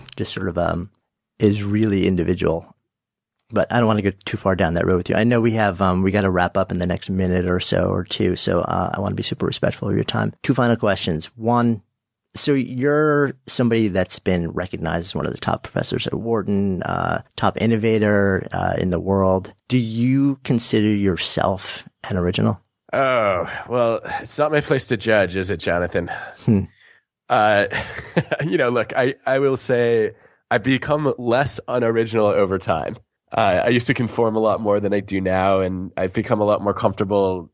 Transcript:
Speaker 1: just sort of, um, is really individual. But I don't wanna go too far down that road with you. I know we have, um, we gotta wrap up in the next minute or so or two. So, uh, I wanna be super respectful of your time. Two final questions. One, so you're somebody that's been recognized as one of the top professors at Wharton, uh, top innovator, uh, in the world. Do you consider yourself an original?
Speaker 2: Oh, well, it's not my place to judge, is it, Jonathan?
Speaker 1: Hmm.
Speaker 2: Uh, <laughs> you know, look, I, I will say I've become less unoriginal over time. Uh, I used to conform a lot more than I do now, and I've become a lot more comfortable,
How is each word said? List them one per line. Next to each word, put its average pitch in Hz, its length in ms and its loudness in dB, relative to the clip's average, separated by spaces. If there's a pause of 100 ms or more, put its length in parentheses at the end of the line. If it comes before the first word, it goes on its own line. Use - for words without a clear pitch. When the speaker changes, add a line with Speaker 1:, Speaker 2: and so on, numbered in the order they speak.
(160)
Speaker 1:
just - 180 -6
sort - 160 -4
of, 85 80 -4
um, 85 340 -2 (480)
is 104 240 4
really 101 420 2
individual. 87 680 0 (760)
But 104 220 0
I 120 80 2
don't 117 80 4
wanna 107 140 2
go 98 100 2 (140)
too - 120 -6
far 95 180 0
down 87 180 2
that 85 120 0
road 92 120 4
with 87 120 -4
you. - 60 0
I 107 80 2
know 120 160 4
we 113 140 2
have, 101 280 0
um, 92 200 2
we 95 100 2
gotta 98 180 2
wrap 90 280 0
up 95 140 0
in 90 80 -2
the 87 60 -2
next 90 240 -4
minute 90 400 0
or 90 100 0
so 90 260 0
or 95 180 0
two. 92 320 -2
So, 92 260 0
uh, 87 320 -2
I 90 60 -4
wanna 98 160 -2
be - 80 -4
super - 220 -4
respectful - 440 -2
of 101 60 0
your 107 80 0
time. 107 300 -2 (100)
Two 135 100 2
final 120 220 2
questions. 95 500 -2 (120)
One, 117 440 0 (540)
so - 180 0
you're 143 800 0 (140)
somebody 113 400 2
that's 92 320 -2
been 87 320 0
recognized 85 560 -4
as - 80 -8
one 73 100 -2
of 73 60 -4
the - 80 -10
top - 240 -2
professors - 440 -4
at - 60 -4
Wharton, 101 720 -2
uh, 50 380 -2 (160)
top - 240 0
innovator, 104 920 2
uh, 90 260 -2
in 87 120 0
the 87 100 0
world. 95 540 2 (160)
Do 127 80 2
you 127 640 0
consider 110 500 2
yourself - 960 -2 (160)
an - 140 -4
original? 92 420 0 (320)
Speaker 2:
Oh, 107 580 0 (200)
well, 117 320 0 (200)
it's - 160 -6
not 147 140 0
my 151 100 2
place 135 260 0
to 120 100 0
judge, 98 380 2
is 95 140 0
it, 90 100 -2
Jonathan? 87 500 -2 (340)
Speaker 1:
Hmm. 98 220 4 (640)
Speaker 2:
Uh, 107 380 4 (380)
<laughs> - 400 -4
you 180 120 0
know, 127 120 2
look, 120 260 -2
I, 139 200 0 (100)
I 135 140 2
will 135 180 2
say 117 540 2 (400)
I've 113 120 2
become 139 540 0
less 123 500 0
unoriginal 113 600 0
over 98 300 0
time. 85 400 -4 (340)
Uh, 98 340 2
I - 40 2
used 123 180 2
to - 60 2
conform 113 440 0
a - 20 2
lot 110 220 2
more 104 180 2
than 101 140 -2
I 101 80 0
do 98 180 -4
now, 95 400 2
and 92 380 -4
I've 92 160 -2
become 110 260 -2
a 104 60 0
lot 104 160 2
more 101 120 0
comfortable, 98 800 0